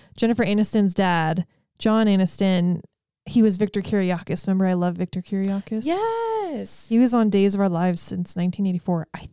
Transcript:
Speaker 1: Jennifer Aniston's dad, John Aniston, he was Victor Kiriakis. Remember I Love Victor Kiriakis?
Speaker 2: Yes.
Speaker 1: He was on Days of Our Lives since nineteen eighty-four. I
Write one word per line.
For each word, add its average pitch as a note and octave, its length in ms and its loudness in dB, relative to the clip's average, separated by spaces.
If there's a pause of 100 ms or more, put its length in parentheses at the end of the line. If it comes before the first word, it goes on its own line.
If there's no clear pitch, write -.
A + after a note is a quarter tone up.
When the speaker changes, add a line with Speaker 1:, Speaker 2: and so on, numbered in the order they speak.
(160)
Speaker 1:
Jennifer A3+ 280 0
Aniston's G#3 500 2
dad, E3+ 500 0 (340)
John A3 280 2
Aniston, F#3 760 2 (460)
he A#3+ 160 2
was G#3 140 4
Victor G3+ 260 -2
Kiriakis. F#3 640 -2
Remember F#3+ 200 2
I F#3 80 2
Love F3 200 0
Victor F#3 260 -6
Kiriakis? G3 640 -4
Speaker 2:
Yes. G#4 1040 -4
Speaker 1:
He A3+ 120 2
was B3 120 4
on A3+ 160 4
Days G3 280 2
of G3 40 0
Our G3 80 2
Lives F3 320 0
since F3+ 360 -8
nineteen F3+ 300 -2
eighty-four. F3 460 -2
I - 200 -14